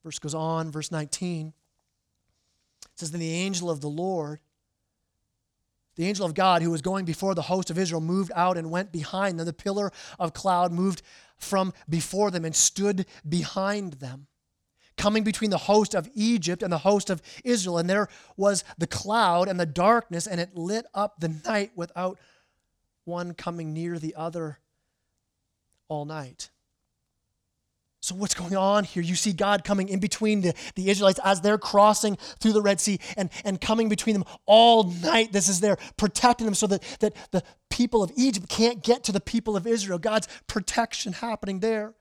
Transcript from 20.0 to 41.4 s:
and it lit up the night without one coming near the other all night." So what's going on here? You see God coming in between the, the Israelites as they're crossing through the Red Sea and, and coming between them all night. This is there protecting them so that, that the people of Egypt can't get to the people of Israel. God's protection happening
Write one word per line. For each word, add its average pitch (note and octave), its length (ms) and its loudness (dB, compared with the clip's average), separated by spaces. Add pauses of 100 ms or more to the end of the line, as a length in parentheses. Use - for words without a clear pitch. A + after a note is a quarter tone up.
and F3+ 120 -4
it F3+ 160 -6
lit G3 380 -4
up G3+ 260 -4
the E3 80 -2 (180)
night G#3+ 300 -2
without F3+ 420 -6 (880)
one F3 300 -6
coming E3 400 -8
near E3+ 260 -6
the D#3 160 -8
other D#3+ 440 -8 (1300)
all D3 160 -6
night." D3 440 -12 (1500)
So - 140 -8
what's F#3+ 220 -4
going F3+ 200 -6
on G3 280 4
here? F3+ 180 -6
You F3 140 -2
see G3+ 180 0
God G3+ 300 2
coming G3 260 0
in G3 100 -2
between G#3+ 420 0
the, F3+ 120 2 (220)
the F#3 160 0
Israelites G3 320 4
as F#3+ 180 2
they're G#3 160 4
crossing G#3 600 4 (220)
through A3 140 4
the G#3+ 80 6
Red G3+ 180 2
Sea G3+ 200 0 (180)
and, F#3+ 140 -2 (120)
and F#3+ 160 -2
coming A3 300 2
between G#3+ 240 0
them G3 120 0 (200)
all A3+ 380 10
night. F3+ 480 0
This G3 180 2
is F3+ 100 0
there G3 180 4 (200)
protecting A#3+ 480 2
them G#3 80 0
so G#3 140 0
that, F#3+ 160 0 (160)
that G#3+ 160 0 (160)
the F#3 120 0 (280)
people A3+ 320 2
of F3 120 -2
Egypt A#3+ 320 2
can't A3+ 360 2
get A#3+ 220 2
to A3 60 0
the G3 80 2
people A3 380 -2
of F3+ 80 -4
Israel. G3 320 0
God's G#3+ 300 0 (180)
protection - 680 -4
happening G3 480 -6